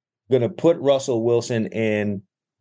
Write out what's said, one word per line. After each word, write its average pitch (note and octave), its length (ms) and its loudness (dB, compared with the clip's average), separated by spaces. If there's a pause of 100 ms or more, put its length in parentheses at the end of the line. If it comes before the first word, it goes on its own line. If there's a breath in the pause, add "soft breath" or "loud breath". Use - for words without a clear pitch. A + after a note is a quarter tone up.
(320)
gonna A#2+ 180 2
put E3 280 2
Russell C3 460 0
Wilson A#2 440 0
in G#2 540 -2 (400)